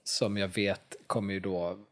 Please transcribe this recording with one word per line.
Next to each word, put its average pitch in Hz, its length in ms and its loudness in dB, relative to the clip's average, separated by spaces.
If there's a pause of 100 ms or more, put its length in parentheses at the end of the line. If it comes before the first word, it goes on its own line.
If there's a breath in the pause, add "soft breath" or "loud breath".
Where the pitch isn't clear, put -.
som 101 340 0
jag 98 100 2
vet 98 480 0 (120)
kommer 101 260 0
ju 98 60 -2
då 92 400 -2 (120)